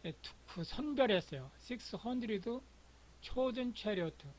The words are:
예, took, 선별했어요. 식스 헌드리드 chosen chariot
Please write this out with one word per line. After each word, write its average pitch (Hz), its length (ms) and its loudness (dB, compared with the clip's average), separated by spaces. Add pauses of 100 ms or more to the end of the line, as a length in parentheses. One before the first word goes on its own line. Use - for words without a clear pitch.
예, 165 80 -4
took, - 520 -8
선별했어요. 226 920 4
식스 - 380 -8
헌드리드 233 640 0 (600)
chosen 254 540 0
chariot 180 520 0 (120)